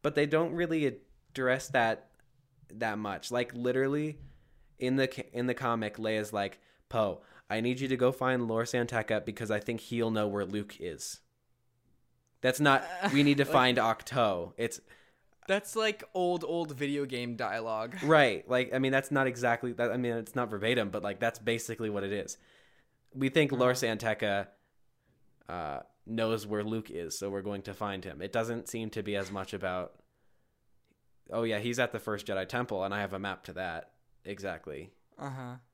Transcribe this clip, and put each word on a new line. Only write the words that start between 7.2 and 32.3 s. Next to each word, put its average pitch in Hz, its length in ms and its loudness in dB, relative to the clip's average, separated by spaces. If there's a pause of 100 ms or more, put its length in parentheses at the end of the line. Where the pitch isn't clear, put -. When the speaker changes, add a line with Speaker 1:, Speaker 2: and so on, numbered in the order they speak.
Speaker 1:
I 110 120 0
need 123 180 0
you 135 100 -2
to 131 80 2
go 127 140 6
find 127 360 2
Lor 113 180 2
San 120 220 0
Tekka 110 380 0
because 110 260 -4
I 107 80 2
think 113 220 -4
he'll 113 300 0
know 107 160 2
where 101 180 0
Luke 101 340 -6
is." - 400 -8 (1200)
That's 127 180 2
not, 139 240 6 (160)
Speaker 2:
<laughs> 175 140 0
Speaker 1:
"We 143 100 6
need 143 140 6
to 139 60 4
Speaker 2:
Like 127 100 0
Speaker 1:
find 127 260 6
Octo." 110 760 0
It's - 240 -4 (680)
Speaker 2:
That's, 202 280 -2
like, 214 280 0 (120)
old, 175 280 2
old 165 280 -2
video 143 340 -2
game 120 300 -4
dialogue. 113 640 -2
<laughs> - 40 -4
Speaker 1:
Right. 143 460 6
Like, 127 240 2
I 131 60 2
mean, 135 120 2
that's 135 200 2
not 135 160 4
exactly 120 460 0
that. 120 180 0
I 120 60 0
mean, 120 160 0
it's 113 220 -6
not 123 140 0
verbatim, 107 400 2
but, 98 140 -4
like, 101 160 -4
that's 117 180 0
basically 113 540 -2
what 101 120 -2
it 98 80 -2
is. - 280 -4 (760)
We 135 160 0
think 143 220 6
Lor 127 180 6
Speaker 2:
Uh-huh. 123 60 4
Speaker 1:
San 113 240 0
Tekka, 104 480 0 (1000)
uh, 78 340 -6 (260)
knows 113 400 -2
where 104 160 -2
Luke 110 260 -4
is, 82 280 -6
so 98 120 -4
we're 98 140 -4
going 101 200 -6
to 101 120 -10
find 98 280 -4
him. 80 200 -10
It 98 80 -8
doesn't 113 380 -2
seem 113 220 -6
to 110 120 -6
be 101 120 -4
as 95 160 -4
much 98 220 -8
about, 92 460 -6 (1300)
"Oh, 117 120 0
yeah, 110 160 0
he's 120 200 -2
at 120 120 2
the 110 80 -6
first 104 280 -4
Jedi 95 200 -2